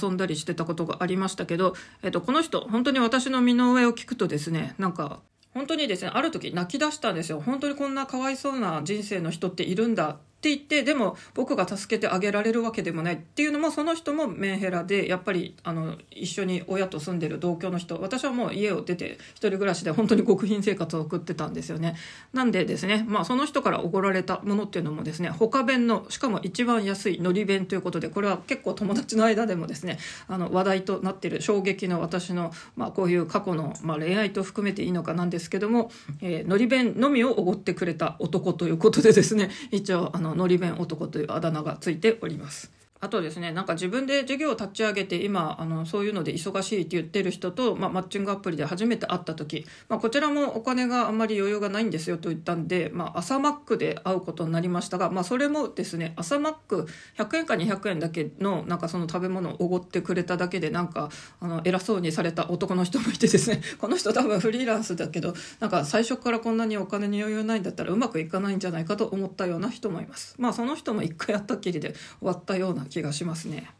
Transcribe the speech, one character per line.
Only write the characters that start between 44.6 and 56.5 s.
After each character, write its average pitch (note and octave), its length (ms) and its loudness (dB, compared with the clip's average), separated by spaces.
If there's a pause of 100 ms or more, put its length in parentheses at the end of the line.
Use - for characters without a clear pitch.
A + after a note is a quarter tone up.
ち A3 140 -2
上 G#3+ 80 2
げ G3 140 -2
て、 F3 120 -2
今、 F3+ 420 0
あ E3 60 -4
の、 D#3+ 200 -2
そ G3+ 140 -2
う G3+ 60 0
い G#3 40 0
う G#3 40 -4
の F3+ 100 -2
で D3+ 100 -2
忙 F#3+ 300 -4
し G#3+ 120 -2
い F#3+ 60 2
っ E3 40 0
て E3+ 120 -2
言 E3+ 80 0
っ - 20 -12
て G3 140 -2
る F3+ 80 0
人 G#3+ 220 -4
と、 B3 240 0
ま G3 120 -2
あ、 - 40 0
マ F#3 100 0
ッ - 40 -6
チ - 120 -8
ン G3 60 -2
グ G3+ 80 -2
ア G3 60 -2
プ G3 120 -4
リ E3 80 -4
で D3+ 80 -2
初 F#3 200 -2
め A#3 120 2
て - 80 -4
会 F3+ 140 -2
っ - 40 -10
た D#3+ 120 -6
時、 D3+ 320 -8 (200)
ま A3 100 0
あ、 - 20 -2
こ A3+ 100 0
ち B3+ 100 2
ら D4 120 2
も C#4+ 260 0
お A3+ 40 -4
金 B3+ 260 0
が A#3+ 200 2
あ G#3 40 0
ん A3 60 0
ま A3+ 100 2
り G#3+ 100 0
余 G3 160 2
裕 G#3 60 -2
が G3+ 100 0
な G3+ 100 -2
い A3+ 40 2
ん G#3+ 80 2
で D#3+ 80 -2
す E3 100 -4
よ F3 80 0
と F3 120 -4
言 D#3+ 100 -2
っ - 20 -12
た F3 140 -2
ん E3 120 -2
で、 F3 240 0
ま E3 180 -4
あ、 E3+ 100 -4
朝 C4 180 -2
マ C#4+ 140 4
ッ - 60 -2
ク G#3+ 200 0
で - 260 0
会 F#3+ 120 2
う F3+ 60 0
こ E3+ 120 -8
と E3 140 -4
に E3 40 0
な E3 80 2
り F3 80 0
ま F3 140 0
し - 80 -8
た F3+ 80 -4
が、 F3 140 2
ま F#3 100 -2
あ、 - 20 0
そ B3 140 0
れ C#4+ 100 4
も D4 200 0
で - 160 -6
す E3+ 140 -6
ね、 E3 180 -4
朝 - 240 0
マ D4+ 120 0